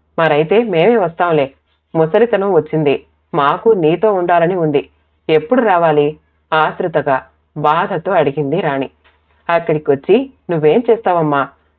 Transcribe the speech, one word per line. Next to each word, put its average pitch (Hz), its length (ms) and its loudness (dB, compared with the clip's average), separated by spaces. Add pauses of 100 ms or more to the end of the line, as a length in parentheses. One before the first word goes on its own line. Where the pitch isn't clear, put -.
(180)
మరైతే 160 440 2
మేమే 208 340 2
వస్తాంలే, 165 560 -2 (420)
ముసలితనం 196 580 0
వచ్చింది." 151 520 0 (320)
మాకు 151 320 0
నీతో 175 440 2
ఉండాలని 175 420 0
ఉంది. 156 340 -2 (420)
ఎప్పుడు 156 320 0
రావాలి? 156 540 0 (360)
ఆతృతగా, 156 720 -2 (300)
బాధతో 165 560 -2
అడిగింది 147 480 -2
రాణి. 139 300 -4 (600)
అక్కడికొచ్చి 165 800 0 (200)
నువ్వేం 160 400 2
చేస్తావమ్మా? 160 580 0 (300)